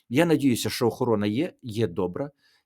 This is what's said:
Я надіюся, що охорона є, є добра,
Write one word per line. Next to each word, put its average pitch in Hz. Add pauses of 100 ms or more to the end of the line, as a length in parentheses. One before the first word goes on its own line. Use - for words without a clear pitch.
Я 143
надіюся, 135
що 117
охорона 110
є, 123
є 110
добра, 90 (340)